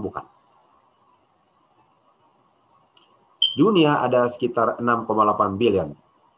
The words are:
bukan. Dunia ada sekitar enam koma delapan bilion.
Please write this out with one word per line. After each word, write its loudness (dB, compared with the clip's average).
bukan. -10
Dunia 2
ada 2
sekitar -4
enam -2
koma 2
delapan 0
bilion. 0